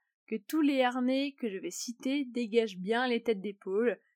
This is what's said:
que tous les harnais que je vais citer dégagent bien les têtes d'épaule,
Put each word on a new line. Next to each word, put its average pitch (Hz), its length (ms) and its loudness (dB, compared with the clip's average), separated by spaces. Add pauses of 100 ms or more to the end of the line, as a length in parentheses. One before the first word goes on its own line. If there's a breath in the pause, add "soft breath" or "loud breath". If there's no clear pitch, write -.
(280)
que 220 80 -4
tous 311 260 -2
les 277 220 4
harnais 262 540 2
que 233 120 -2
je 190 80 -6
vais 175 140 -6
citer 262 540 -4
dégagent 226 520 0
bien 226 300 0
les 233 160 0
têtes 214 180 0
d'épaule, 196 580 -2 (160 soft breath)